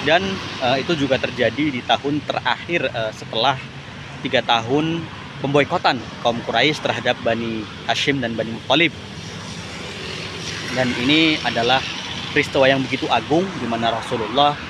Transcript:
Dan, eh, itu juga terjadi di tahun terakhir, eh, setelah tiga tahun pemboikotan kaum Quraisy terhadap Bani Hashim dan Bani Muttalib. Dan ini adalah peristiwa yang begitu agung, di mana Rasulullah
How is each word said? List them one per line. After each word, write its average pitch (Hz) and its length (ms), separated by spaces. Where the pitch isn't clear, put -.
Dan, 170 220
eh, 131 160
itu 160 160
juga 135 240
terjadi 123 480
di 123 160
tahun 135 400
terakhir, 131 640
eh, 113 240
setelah 117 400
tiga 123 160
tahun 139 640
pemboikotan 143 560
kaum 120 240
Quraisy 131 320
terhadap 120 400
Bani 113 400
Hashim 127 400
dan 113 80
Bani 113 240
Muttalib. 151 340
Dan 127 160
ini 156 400
adalah 120 340
peristiwa 139 320
yang 135 160
begitu 131 320
agung, 127 320
di 117 80
mana 113 240
Rasulullah 120 640